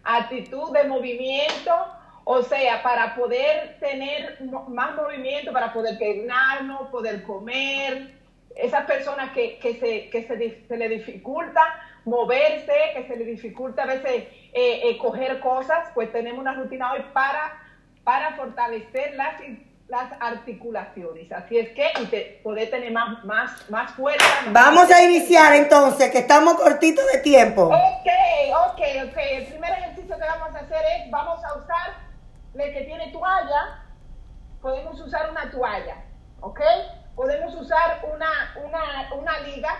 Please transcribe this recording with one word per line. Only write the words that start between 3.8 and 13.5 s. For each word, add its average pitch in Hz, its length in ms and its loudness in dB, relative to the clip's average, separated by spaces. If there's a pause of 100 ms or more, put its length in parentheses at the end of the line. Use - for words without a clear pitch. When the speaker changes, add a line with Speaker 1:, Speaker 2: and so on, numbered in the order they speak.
Speaker 1:
mo-, 262 280 -12
más 262 260 -6
movimiento, 294 560 -6
para 226 220 -2
poder 220 240 -4
peinarnos, 254 920 -2
poder 220 340 -8
comer. 269 960 -8 (360)
Esas 285 300 -2
personas 269 460 -4
que, 233 280 -4
que 233 200 -6
se, 226 320 -4
que 226 160 -6
se 240 100 -6
dif-, 226 300 -8
se 233 100 -8
le 226 120 -4
dificulta 254 720 -4 (440)
moverse, 254 680 0 (200)
que 254 140 -10
se 254 80 -8
le 233 100 -8
dificulta 233 580 -8